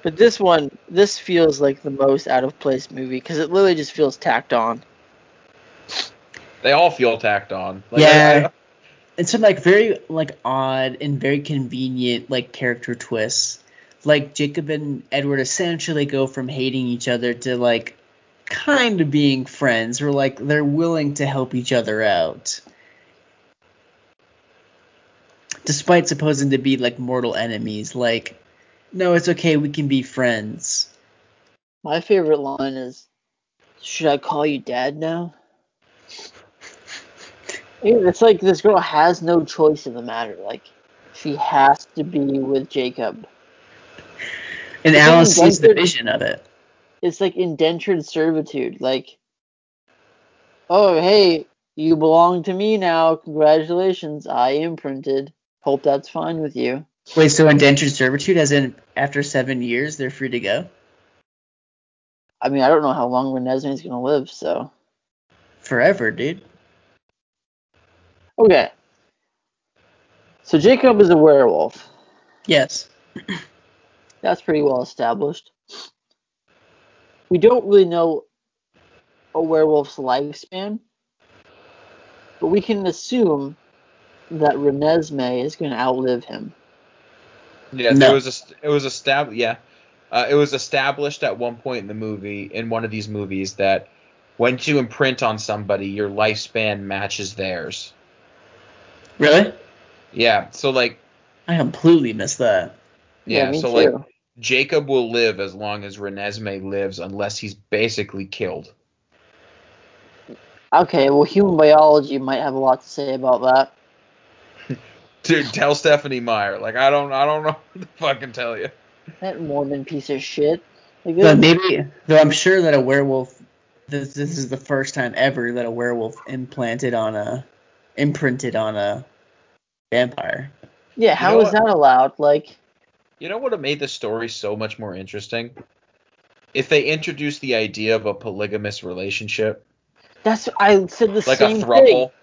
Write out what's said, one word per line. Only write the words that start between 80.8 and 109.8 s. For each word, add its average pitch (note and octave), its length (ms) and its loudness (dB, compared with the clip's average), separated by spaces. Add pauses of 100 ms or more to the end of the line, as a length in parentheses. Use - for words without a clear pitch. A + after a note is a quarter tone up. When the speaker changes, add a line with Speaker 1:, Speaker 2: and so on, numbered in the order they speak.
Speaker 1:
but E3 80 -2
we F#3+ 120 2
can G3+ 280 -4
assume D#3+ 680 -2 (760)
that D#3 240 0
Renesmee C#3+ 880 0
is D3+ 100 -8
gonna C#3 220 -8
outlive B2+ 480 -2
him. - 280 -16 (1200)
Speaker 2:
Yeah, B2+ 200 0
Speaker 3:
No. C#3 140 6
Speaker 2:
there C3+ 80 8
was C3 120 0
a C3 60 -8
st-, - 300 -18
it D3+ 60 -4
was D3 160 0
estab-, C3+ 520 -4
yeah. A#2 200 -2 (540)
Uh, A#2+ 180 -2
it C#3+ 60 0
was C#3+ 200 2
established C#3 680 -4
at A2+ 160 -4
one A#2+ 180 -6
point B2 260 -10
in F#2+ 40 -14
the G#2 80 -12
movie, G#2 500 -10
in A2+ 240 -10
one A2+ 160 -4
of A2 60 -6
these G#2+ 180 -10
movies, G2 460 -8
that G2 340 -2 (480)
when B2+ 260 0
you D3 160 0
imprint B2+ 440 -2
on A2 160 -2
somebody, G2+ 500 -4
your G2+ 200 -6
lifespan G#2+ 720 -4
matches G2 540 -8
theirs. F#2 580 -10 (1300)
Speaker 3:
Really? D#3 340 4 (600)
Speaker 2:
Yeah, G#2 380 0
so, - 200 -4
like, B2 280 -2 (480)
Speaker 3:
I E3+ 100 -4
completely D#3 560 4
missed G#2+ 260 -8
that. G2+ 360 0 (520)
Speaker 2:
Yeah, G#2+ 180 0
Speaker 1:
Yeah, C3 80 -4
me D#3+ 80 -4
Speaker 2:
so, B2+ 120 -4
like, D3+ 180 4
Speaker 1:
too. B2+ 140 -8 (360)
Speaker 2:
Jacob C#3 480 -2
will B2 240 0
live A2+ 260 0
as G2 160 -8
long G#2 300 -10
as G2+ 140 -16
Renesmee G2+ 720 -10
lives, G2 300 -6
unless G2+ 400 -8
he's G#2 160 -12
basically G#2 720 -6
killed. F2+ 460 -10 (2000)